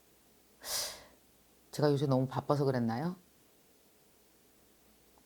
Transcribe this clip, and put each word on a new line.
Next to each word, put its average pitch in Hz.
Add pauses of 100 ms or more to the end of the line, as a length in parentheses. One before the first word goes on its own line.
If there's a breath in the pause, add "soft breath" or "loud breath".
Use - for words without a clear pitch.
(1700 loud breath)
제가 147
요새 143
너무 131
바빠서 143
그랬나요? 127 (2000)